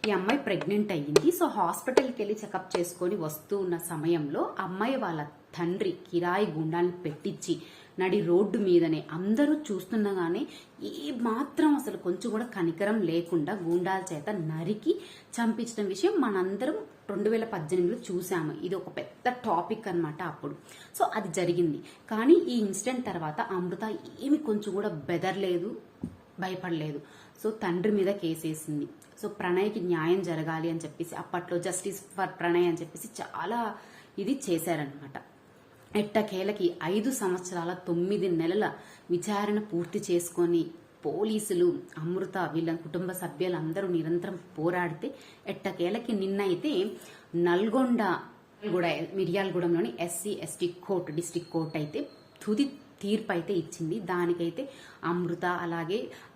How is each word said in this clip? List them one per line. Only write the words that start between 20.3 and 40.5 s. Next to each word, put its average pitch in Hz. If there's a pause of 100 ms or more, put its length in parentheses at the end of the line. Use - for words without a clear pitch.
So 370 (100)
అది 196
జరిగింది. 170 (300)
కానీ 233
ఈ 247
ఇన్సిడెంట్ 226
తర్వాత 165
అమృత 190 (260)
ఏమి 277
కొంచెం 208
కూడా 202
బెదరలేదు, 180 (600)
భయపడలేదు. 170 (440)
So 214
తండ్రి 196
మీద 196
కేసేసింది. 160 (340)
So 208
ప్రణయ్కి 190
న్యాయం 175
జరగాలి 160
అని 165
చెప్పేసి, 160
అప్పట్లో 175
justice 185
for -
ప్రణయ్ 175
అని 165
చెప్పేసి -
చాలా 214 (440)
ఇది 247 (100)
చేశారనమాట. 147 (720)
ఎట్టకేలకి 208 (100)
ఐదు 208
సంవత్సరాల 180
తొమ్మిది 180
నెలల 170 (380)
విచారణ 208
పూర్తి 185
చేసుకొని 170 (400)